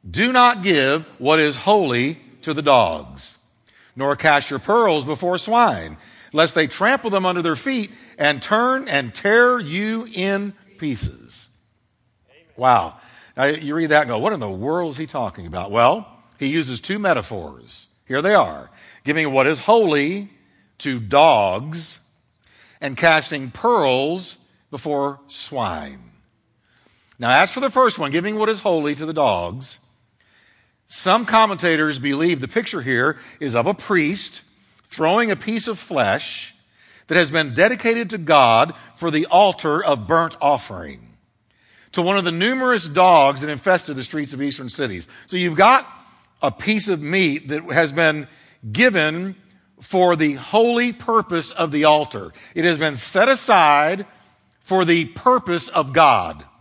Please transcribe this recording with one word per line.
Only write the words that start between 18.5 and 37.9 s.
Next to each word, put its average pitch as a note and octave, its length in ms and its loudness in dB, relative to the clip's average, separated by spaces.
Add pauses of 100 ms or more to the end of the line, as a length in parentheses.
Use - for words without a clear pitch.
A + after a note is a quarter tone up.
Giving D3+ 260 -2
what C3 160 2
is D3+ 140 -2
holy G3 680 2 (500)
to C3 200 -6
dogs C#3 1000 2 (840)
and C3+ 160 -8
casting D3+ 540 0
pearls E3+ 840 0 (340)
before C#3 580 -6
swine. D2+ 840 -8 (1080)
Now, A#2+ 100 -2 (120)
as F#3+ 100 2
for B3+ 100 -6
the C4+ 80 -2
first B3+ 300 0
one, C#3 120 -6
giving F#3+ 260 -4
what G#3+ 120 0
is G#3+ 120 -4
holy D3+ 340 -2
to D3+ 100 -10
the D#3+ 80 -8
dogs, A#2 680 -2 (1080)
some G#3 380 2
commentators E3+ 760 2
believe C#3+ 420 -2
the C3 80 -8
picture G#3+ 320 -6
here B2+ 360 0 (220)
is C3+ 160 -6
of A#2 100 2
a G3+ 80 0
priest E3+ 680 -4 (420)
throwing G3+ 480 0
a F#3 60 -2
piece A3+ 320 -6
of G3 100 -8
flesh - 720 -4 (540)
that D#3+ 80 -4
has D#3+ 160 2
been D3+ 220 -2
dedicated A3+ 560 0